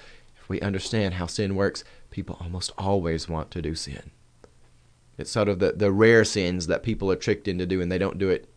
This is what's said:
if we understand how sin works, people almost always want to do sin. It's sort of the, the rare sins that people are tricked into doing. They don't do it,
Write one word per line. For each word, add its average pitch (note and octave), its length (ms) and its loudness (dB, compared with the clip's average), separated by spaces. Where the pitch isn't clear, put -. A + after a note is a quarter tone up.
if - 120 -16
we F#2+ 120 -4
understand G2 540 -2
how F2+ 120 -4
sin G2 280 -2
works, G2 300 -2
people - 300 -10
almost F2 380 -8
always F2+ 500 0
want D#2+ 220 -6
to F2+ 100 -8
do D#2 140 -4
sin. - 360 -12
It's - 120 -10
sort G#2 180 2
of G2 100 0
the, F#2 140 4
the G2 180 2
rare A2 340 8
sins F2+ 440 -2
that - 160 0
people G2+ 260 0
are F2+ 60 2
tricked - 320 -2
into F2+ 180 -2
doing. F2+ 220 0
They F#2 100 0
don't F#2 200 -2
do F#2+ 100 0
it, F2+ 280 -2